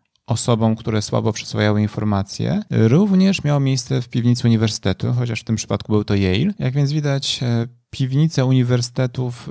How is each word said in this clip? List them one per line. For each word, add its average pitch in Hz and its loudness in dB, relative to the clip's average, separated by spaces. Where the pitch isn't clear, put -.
osobom, 113 2
które 110 -2
słabo 110 -2
przyswajały 107 0
informacje, 107 -2
również 185 2
miało 147 0
miejsce 135 -2
w - -12
piwnicy 120 2
uniwersytetu, 113 0
chociaż 117 -2
w - -20
tym 110 -2
przypadku - -4
był 104 2
to 104 0
Yale. 98 2
Jak 131 -2
więc 143 0
widać, 143 -2
e, 117 0
piwnice 135 0
uniwersytetów 123 0